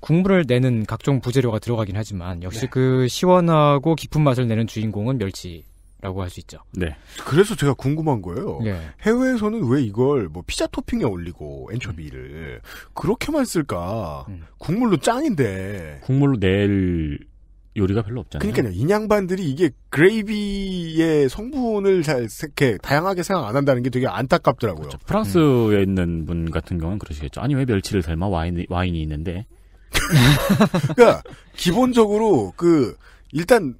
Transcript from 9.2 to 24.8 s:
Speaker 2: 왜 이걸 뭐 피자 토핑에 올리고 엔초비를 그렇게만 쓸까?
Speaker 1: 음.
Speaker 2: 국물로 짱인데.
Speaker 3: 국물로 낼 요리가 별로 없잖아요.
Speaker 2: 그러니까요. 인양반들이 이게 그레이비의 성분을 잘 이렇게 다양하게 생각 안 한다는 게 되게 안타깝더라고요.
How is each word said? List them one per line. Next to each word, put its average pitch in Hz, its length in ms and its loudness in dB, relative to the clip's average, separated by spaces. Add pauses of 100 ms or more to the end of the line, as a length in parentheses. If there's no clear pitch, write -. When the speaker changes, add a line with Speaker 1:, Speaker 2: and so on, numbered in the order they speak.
Speaker 2:
왜 139 140 2
이걸 120 460 0
뭐 80 180 -12
피자 - 220 -4
토핑에 247 360 -6
올리고 80 680 -8
엔초비를 69 880 -12 (340)
그렇게만 262 500 -2
쓸까? 92 840 -6
Speaker 1:
음. 85 160 -16 (140)
Speaker 2:
국물로 208 400 0
짱인데. 101 1040 -2
Speaker 3:
국물로 139 340 2
낼 95 800 2 (580)
요리가 101 260 0
별로 110 180 -8
없잖아요. 110 320 -6
Speaker 2:
그러니까요. 107 280 -2
인양반들이 196 720 0
이게 147 200 2 (200)
그레이비의 185 1400 2
성분을 208 760 0
잘 127 240 0 (140)
이렇게 135 360 0
다양하게 175 460 0
생각 160 240 -2
안 113 80 0
한다는 139 260 2
게 127 80 -2
되게 127 160 0
안타깝더라고요. 110 840 0